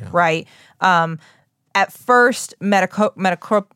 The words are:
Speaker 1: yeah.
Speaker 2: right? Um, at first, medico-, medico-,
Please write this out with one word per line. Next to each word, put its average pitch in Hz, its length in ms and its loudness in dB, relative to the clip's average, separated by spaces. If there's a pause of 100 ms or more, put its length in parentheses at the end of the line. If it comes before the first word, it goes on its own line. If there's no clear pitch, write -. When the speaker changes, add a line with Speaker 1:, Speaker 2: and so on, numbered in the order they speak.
Speaker 1:
yeah. - 120 -16
Speaker 2:
right? 165 360 0 (320)
Um, 165 380 0 (580)
at 294 160 0
first, 247 680 0
medico-, 196 560 0
medico-, 190 600 -2